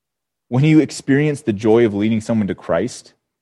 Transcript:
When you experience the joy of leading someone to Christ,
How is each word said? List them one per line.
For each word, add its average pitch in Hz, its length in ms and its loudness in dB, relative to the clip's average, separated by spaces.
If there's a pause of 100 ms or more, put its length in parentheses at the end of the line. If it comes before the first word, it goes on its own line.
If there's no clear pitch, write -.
(480)
When 131 160 0
you 156 160 4
experience 143 600 -2
the 113 100 -4
joy 110 340 2
of 101 80 -2
leading 110 260 -2
someone 110 280 -2
to 90 60 -6
Christ, - 600 -6 (280)